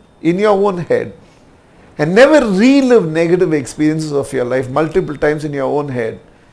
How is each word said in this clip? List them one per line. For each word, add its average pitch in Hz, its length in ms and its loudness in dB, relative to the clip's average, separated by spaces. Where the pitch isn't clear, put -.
in 170 180 -2
your 208 260 2
own 190 140 -4
head, 117 340 -4
and 160 160 -2
never 285 240 6
relive 247 680 4
negative 165 480 0
experiences 151 580 -2
of 139 220 -4
your 123 120 -2
life 123 260 -4
multiple 156 440 -2
times 151 300 -2
in 147 80 -8
your 139 120 -4
own 143 220 -4
head. 123 320 -6